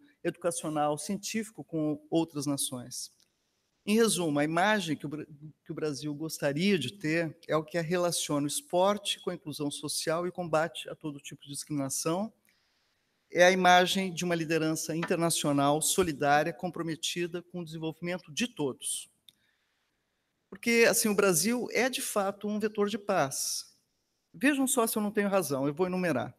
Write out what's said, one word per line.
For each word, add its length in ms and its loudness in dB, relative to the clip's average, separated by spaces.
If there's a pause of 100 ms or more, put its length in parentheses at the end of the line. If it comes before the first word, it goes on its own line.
(240)
educacional, 760 -2
científico 680 -8
com 460 -4
outras 360 0
nações. 640 -6 (720)
Em 120 2
resumo, 420 4
a 60 4
imagem 520 2
que 120 -8
o 20 -8
Bra-, 160 -10 (400)
que 60 -12
o 40 -6
Brasil 380 -4
gostaria 640 0
de 140 -4
ter 440 -2 (120)
é 80 0
o 80 0
que 160 -4
relaciona 640 0
o 40 -2
esporte 720 0
com 100 -4
a 20 -6
inclusão 380 -6
social 560 -4
e 40 -4
combate 560 -2
a 60 -10
todo 260 -10
tipo 240 -18
de 60 -18
discriminação, 840 -4 (1000)
é 120 6
a 80 10
imagem 600 6
de 100 -4
uma 120 0
liderança 600 -2
internacional 840 2
solidária, 720 2
comprometida 880 -6
com 180 -12
o 60 -8
desenvolvimento 680 -8
de 160 -2
todos. 640 -6 (1400)
Porque, 400 4
assim, 200 2
o 40 2
Brasil 580 2
é, 180 2
de 120 -4
fato, 460 -4
um 100 -2
vetor 300 0
de 100 -4
paz. 800 -2 (580)
Vejam 320 2
só 220 2
se 100 -4
eu 40 0
não 100 -2
tenho 160 0
razão, 400 0
eu 60 0
vou 140 0
enumerar. 520 -2